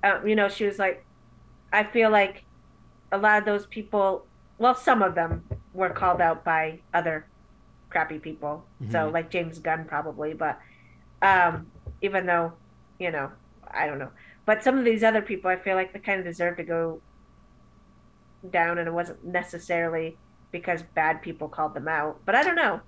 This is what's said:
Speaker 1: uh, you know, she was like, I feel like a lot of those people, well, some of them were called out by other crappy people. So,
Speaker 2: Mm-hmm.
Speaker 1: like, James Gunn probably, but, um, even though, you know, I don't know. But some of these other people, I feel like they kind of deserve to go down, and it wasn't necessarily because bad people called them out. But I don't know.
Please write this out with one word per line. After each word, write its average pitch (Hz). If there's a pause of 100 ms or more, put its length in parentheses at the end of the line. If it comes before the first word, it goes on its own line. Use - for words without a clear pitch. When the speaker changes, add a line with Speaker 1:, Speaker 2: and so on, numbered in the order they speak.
Speaker 1:
uh, 196
you 214
know, 202
she 208
was 202
like, 190 (640)
I 208
feel 220
like 202 (720)
a 196
lot 214
of 208
those 208
people, 202 (320)
well, 247
some 247
of 180
them 165 (300)
were 185
called 180
out 165
by 160 (120)
other 165 (640)
crappy 156
people. 156 (260)
So, 165
Speaker 2:
Mm-hmm. 156
Speaker 1:
like, 165
James 170
Gunn 160
probably, 151
but, 156 (640)
um, 180 (340)
even 190
though, 170 (460)
you 175
know, 139 (380)
I 151
don't 143
know. - (340)
But 214
some 262
of 254
these 226
other 220
people, 185
I 185
feel 190
like 185
they 208
kind 196
of 185
deserve 175
to 175
go 165 (1500)
down, 170
and 170
it 165
wasn't 175
necessarily 170 (340)
because 175 (120)
bad 160
people 156
called 156
them 143
out. 156
But 202
I 269
don't 349
know. 226